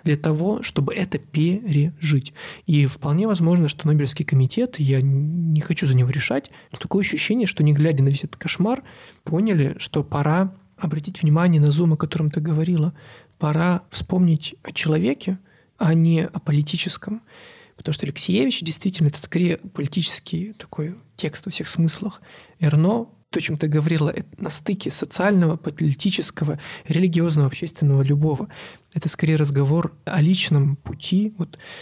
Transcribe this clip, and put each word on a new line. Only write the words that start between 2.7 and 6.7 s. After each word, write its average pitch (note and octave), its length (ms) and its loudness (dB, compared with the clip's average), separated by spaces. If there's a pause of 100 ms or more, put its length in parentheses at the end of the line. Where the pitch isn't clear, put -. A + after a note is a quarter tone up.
вполне D3 400 0
возможно, E3+ 420 2
что - 180 -4
Нобелевский D3 380 2
комитет, D3 540 2
я C3+ 240 2
не D3+ 580 0
хочу D3+ 260 -2
за C3+ 80 4
него B2+ 160 4
решать, C3 400 -2 (220)